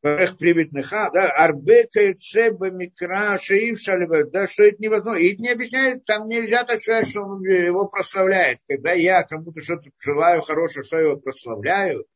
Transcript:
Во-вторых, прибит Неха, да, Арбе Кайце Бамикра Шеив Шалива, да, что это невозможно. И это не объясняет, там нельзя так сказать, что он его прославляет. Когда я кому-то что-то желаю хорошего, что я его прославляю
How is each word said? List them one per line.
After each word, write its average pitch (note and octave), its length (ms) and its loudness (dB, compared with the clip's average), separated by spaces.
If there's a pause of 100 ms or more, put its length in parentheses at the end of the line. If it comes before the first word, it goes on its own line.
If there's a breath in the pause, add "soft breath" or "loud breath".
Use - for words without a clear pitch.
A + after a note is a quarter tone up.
Во-вторых, F3+ 320 0
прибит E3 360 2
Неха, F#3 360 -4
да, F3 220 2
Арбе D#3 600 4
Кайце G#3 600 0
Бамикра F#3 880 -6
Шеив G#3+ 420 0
Шалива, E3 440 0
да, F3+ 220 -4
что - 180 4
это G#3 140 6
невозможно. G#3+ 400 -2
И F3 140 4
это G3+ 80 -10
не A#3 80 -6
объясняет, B3+ 560 -2
там G#3+ 240 -2
нельзя A#3 360 0
так A#3 160 -2
сказать, A3+ 280 0
что G3+ 140 -6
он G3 200 -10
его F#3 460 2
прославляет. F#3+ 720 0 (100)
Когда C#3+ 240 -2
я F3+ 300 4
кому-то D#3+ 400 -12
что-то E3+ 260 -8 (100)
желаю D#3 440 2
хорошего, D#3 420 -4
что D#3+ 140 -4
я D#3+ 60 2
его C#3+ 120 0
прославляю C3 880 -4 (100)